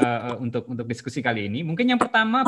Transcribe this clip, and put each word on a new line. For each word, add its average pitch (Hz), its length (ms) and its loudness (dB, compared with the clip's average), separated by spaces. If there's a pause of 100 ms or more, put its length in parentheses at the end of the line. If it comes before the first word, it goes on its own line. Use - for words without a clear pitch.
eh, 120 340 0
untuk, 123 320 -4
untuk 123 160 -6
diskusi 120 400 -6
kali 107 240 0
ini. 123 160 -4
Mungkin 170 240 0
yang 247 100 4
pertama 233 500 2